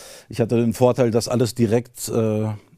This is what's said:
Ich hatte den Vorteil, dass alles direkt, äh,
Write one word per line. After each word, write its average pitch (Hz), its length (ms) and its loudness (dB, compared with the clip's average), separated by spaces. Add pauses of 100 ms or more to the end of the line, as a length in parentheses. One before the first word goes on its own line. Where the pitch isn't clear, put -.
(280)
Ich 113 120 -6
hatte 117 160 0
den 117 160 2
Vorteil, 123 400 2
dass 113 160 0
alles 120 260 -2
direkt, 117 540 -2
äh, 110 400 -2 (300)